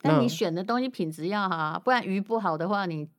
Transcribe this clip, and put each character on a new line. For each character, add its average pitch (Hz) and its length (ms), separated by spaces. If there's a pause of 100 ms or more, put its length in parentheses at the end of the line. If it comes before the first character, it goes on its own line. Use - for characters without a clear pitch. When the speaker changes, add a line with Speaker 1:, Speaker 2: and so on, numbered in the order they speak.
Speaker 1:
那 294 80
Speaker 2:
但 294 100
你 240 60
选 202 260
的 170 80
东 226 180
西 254 100
品 185 200
质 160 180
要 202 200
好 175 80
啊， 160 240
不 - 100
然 247 160
鱼 190 140
不 226 180
好 180 200
的 165 100
话， 202 180
你 160 220 (120)